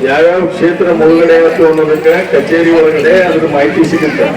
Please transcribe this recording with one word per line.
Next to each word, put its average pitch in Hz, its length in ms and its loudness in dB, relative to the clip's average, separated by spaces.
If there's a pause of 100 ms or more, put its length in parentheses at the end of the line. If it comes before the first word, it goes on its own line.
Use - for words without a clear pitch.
ಯಾವ್ಯಾವ 170 480 0
ಕ್ಷೇತ್ರ 170 380 -2
ಮುಳುಗಡೆ 165 500 2
ಆಯ್ತು 165 240 0
ಅನ್ನೋದಕ್ಕೆ 156 480 0 (180)
ಕಚೇರಿ 165 480 0
ಒಳಗಡೆ 156 340 2 (140)
ಅದ್ರ 160 180 -2 (100)
ಮಾಹಿತಿ 147 340 -2
ಸಿಗುತ್ತೆ. 151 360 -2 (100)